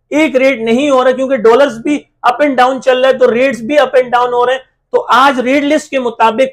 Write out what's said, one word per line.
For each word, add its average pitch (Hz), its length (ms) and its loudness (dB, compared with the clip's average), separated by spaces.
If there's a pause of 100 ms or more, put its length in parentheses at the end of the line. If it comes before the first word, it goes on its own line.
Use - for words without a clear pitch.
(120)
एक 285 240 0
रेट 262 240 0
नहीं 233 300 0
हो 254 120 2
रहा, 254 100 2
क्योंकि 262 240 -2
डॉलर्स 233 360 2
भी 262 340 -6 (220)
up 285 180 0
and 262 120 -2
down 254 220 0
चल 254 180 0
रहे 262 120 2
हैं, 254 80 -2
तो 254 80 4
रेट्स 240 340 0
भी 233 160 -4
up 269 120 2
and 254 180 0
down 247 260 -2
हो 240 120 0
रहे 254 120 0
हैं। 262 80 -14 (280)
तो - 60 0
आज 262 420 2
रेट 269 240 0
लिस्ट 302 260 -2
के 277 80 -4
मुताबिक 233 540 0